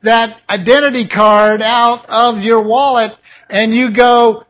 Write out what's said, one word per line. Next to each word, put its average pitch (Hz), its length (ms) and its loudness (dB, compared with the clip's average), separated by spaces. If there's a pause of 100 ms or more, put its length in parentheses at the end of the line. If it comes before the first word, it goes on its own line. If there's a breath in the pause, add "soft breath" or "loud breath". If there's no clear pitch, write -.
that 226 380 -2 (100)
identity 240 580 -2
card 214 540 2
out 240 440 -2
of 226 360 -2
your 226 240 0
wallet 240 460 -2 (360 soft breath)
and 220 260 -2
you 240 220 -2
go 240 540 2